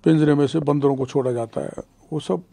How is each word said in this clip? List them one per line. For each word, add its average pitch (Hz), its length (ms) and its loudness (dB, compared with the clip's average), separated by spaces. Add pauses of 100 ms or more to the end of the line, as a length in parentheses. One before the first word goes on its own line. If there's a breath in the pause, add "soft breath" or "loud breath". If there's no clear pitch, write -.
पिंजरे 151 300 4
में 143 120 2
से 139 120 -2
बंदरों 143 380 0
को 131 100 -4
छोड़ा 127 260 -2
जाता 117 280 -6
है, - 120 -10 (400)
वो 147 80 -6
सब - 220 -4 (100)